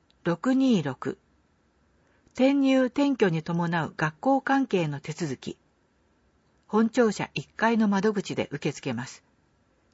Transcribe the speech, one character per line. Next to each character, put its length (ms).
六 300
二 300
六。 340
転 200
入 280
転 320
居 140
に 120
伴 440
う 120
学 220
校 220
関 260
係 200
の 120
手 140
続 240
き。 200
本 220
庁 220
舎 220
一 140
階 320
の 80
窓 260
口 220
で 160
受 180
け 40
付 180
け 20
ま 140
す。 160